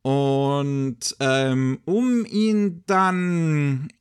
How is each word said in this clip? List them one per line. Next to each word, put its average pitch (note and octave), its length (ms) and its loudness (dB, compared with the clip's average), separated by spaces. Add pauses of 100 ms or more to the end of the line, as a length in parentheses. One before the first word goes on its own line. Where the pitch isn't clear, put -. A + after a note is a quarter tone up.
Und, C#3 1200 -2
ähm, C3 640 0
um A#3 400 0
ihn G#3 640 0
dann E3+ 1160 0